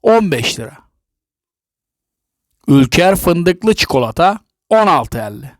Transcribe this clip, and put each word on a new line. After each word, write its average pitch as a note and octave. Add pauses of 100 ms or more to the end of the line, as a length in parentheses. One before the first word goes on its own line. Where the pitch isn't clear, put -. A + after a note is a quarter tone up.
on G#3+
beş A#2
lira. A2+ (1900)
Ülker C#3+
fındıklı F3+
çikolata D3+ (300)
on A3
altı C3
elli. G#2+